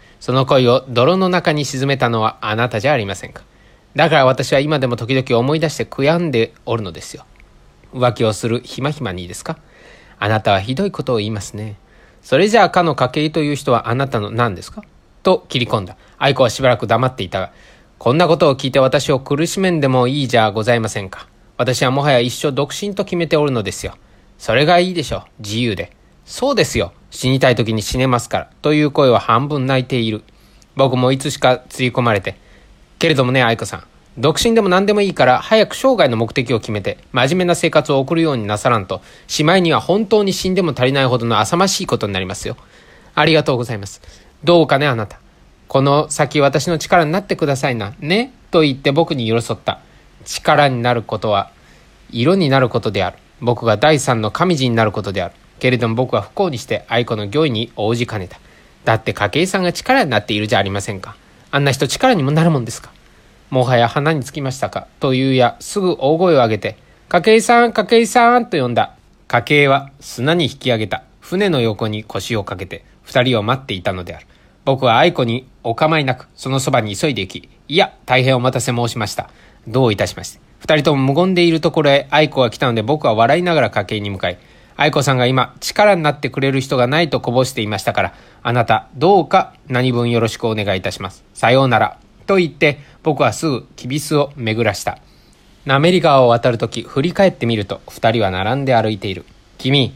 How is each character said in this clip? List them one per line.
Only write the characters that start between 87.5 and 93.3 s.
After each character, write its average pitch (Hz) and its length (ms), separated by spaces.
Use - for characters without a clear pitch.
て 117 100
い 107 60
ま 104 120
し - 40
た 113 80
か 98 120
ら、 87 100
あ 120 100
な 123 120
た、 - 300
ど 175 260
う 143 60
か - 260
何 127 240
分 120 180
よ 117 120
ろ 113 60
し - 100
く 117 100
お 110 80
願 101 200
い 95 40
い - 20
た 92 100
し - 100
ま 95 80
す。 - 140
さ 117 180
よ 135 140
う - 20
な 113 120
ら。」 - 180
と 196 100
言 175 120
っ - 20
て、 147 280
僕 151 180
は 117 120